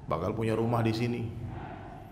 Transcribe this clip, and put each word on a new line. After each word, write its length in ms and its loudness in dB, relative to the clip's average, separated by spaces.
bakal 320 0
punya 160 2
rumah 320 4
di 80 6
sini." 320 0